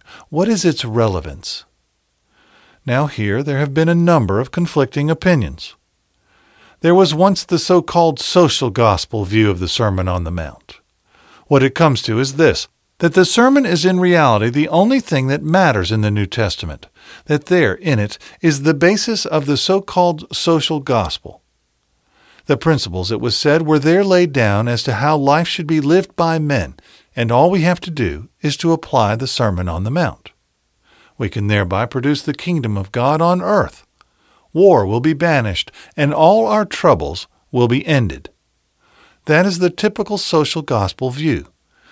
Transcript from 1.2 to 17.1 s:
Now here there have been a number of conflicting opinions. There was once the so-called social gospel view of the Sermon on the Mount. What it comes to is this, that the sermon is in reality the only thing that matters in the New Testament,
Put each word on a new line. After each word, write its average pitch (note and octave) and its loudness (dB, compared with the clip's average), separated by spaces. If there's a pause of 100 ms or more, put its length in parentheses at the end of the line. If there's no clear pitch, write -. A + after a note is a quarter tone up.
Now C3+ 0
here A2 -2
there C#3+ -4
have C#3+ -2
been D#3+ 2
a E3+ 2
number D3 2
of B2 -8
conflicting D3+ -2
opinions. D3+ -2 (1040)
There E3+ 4
was F3+ 4
once F#3 0
the E3+ 0
so-called E3+ 0
social D3 2
gospel G#2 0
view G#2+ 2
of F2 -2
the F2+ -4
Sermon F#2 -2
on F2+ -4
the E2 -6
Mount. - -12 (680)
What C3+ 4
it C3 0
comes C#3+ 2
to A2+ -2
is C3+ -4
this, D3 2 (300)
that E3+ 0
the F#3 4
sermon C4 4
is E3+ 0
in F#3 2
reality C#3+ 4
the D3 0
only A3 2
thing C3 -2
that D3 -2
matters D3 0
in A2 0
the G#2 0
New G#2 0
Testament, F2 -6 (380)